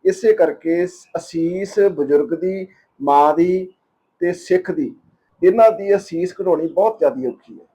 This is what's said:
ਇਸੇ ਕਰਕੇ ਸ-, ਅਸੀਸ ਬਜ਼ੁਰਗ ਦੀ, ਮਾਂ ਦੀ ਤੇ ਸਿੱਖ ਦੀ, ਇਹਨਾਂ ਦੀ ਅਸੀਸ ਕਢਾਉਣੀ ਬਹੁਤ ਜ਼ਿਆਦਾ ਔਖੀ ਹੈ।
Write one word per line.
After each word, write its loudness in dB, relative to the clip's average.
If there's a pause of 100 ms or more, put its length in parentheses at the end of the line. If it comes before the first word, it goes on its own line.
ਇਸੇ 2
ਕਰਕੇ 0
ਸ-, -16 (100)
ਅਸੀਸ -6
ਬਜ਼ੁਰਗ 0
ਦੀ, -6 (360)
ਮਾਂ 4
ਦੀ 0 (520)
ਤੇ -2
ਸਿੱਖ -2
ਦੀ, -4 (500)
ਇਹਨਾਂ 6
ਦੀ 0
ਅਸੀਸ -6
ਕਢਾਉਣੀ -2
ਬਹੁਤ 0
ਜ਼ਿਆਦਾ -2
ਔਖੀ -14
ਹੈ। -20